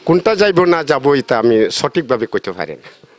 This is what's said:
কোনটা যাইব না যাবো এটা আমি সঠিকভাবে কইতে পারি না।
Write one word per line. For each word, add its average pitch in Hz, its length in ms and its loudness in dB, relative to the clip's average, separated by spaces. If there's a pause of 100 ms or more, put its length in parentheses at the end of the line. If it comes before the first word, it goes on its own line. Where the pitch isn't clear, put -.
কোনটা 180 300 2
যাইব 190 300 2
না 170 200 0
যাবো 143 300 0
এটা 127 240 0
আমি 110 320 2
সঠিকভাবে 131 560 -4
কইতে 98 260 -6
পারি 82 200 -10
না। - 340 -20 (120)